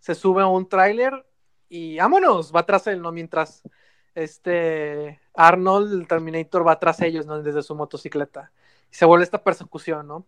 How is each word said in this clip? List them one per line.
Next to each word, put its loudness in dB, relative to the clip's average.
se -6
sube 0
a 2
un 0
tráiler 0
y -12
vámonos, 2
va 0
tras 0
él, -6
¿no? -8
Mientras -8
este -6
Arnold, 6
el -6
Terminator, -2
va 4
tras 0
ellos, -4
¿no? -10
Desde -6
su -12
motocicleta. -10
Y -20
se 2
vuelve 8
esta -4
persecución, -6
¿no? -18